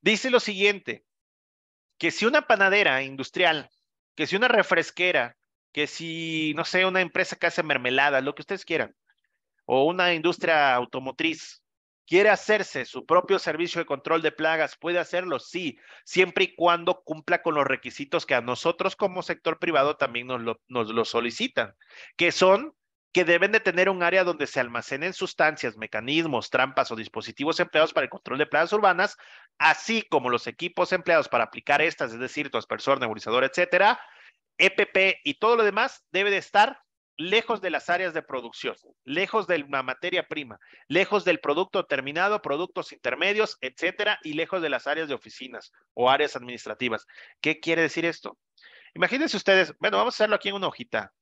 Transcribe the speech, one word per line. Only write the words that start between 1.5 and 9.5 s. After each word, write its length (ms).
que 100
si 160
una 220
panadera 560
industrial, 680
que 100
si 100
una 120
refresquera, 880
que 160
si, 680
no 80
sé, 220
una 160
empresa 340
que 120
hace 140
mermelada, 600
lo 120
que 100
ustedes 200
quieran, 320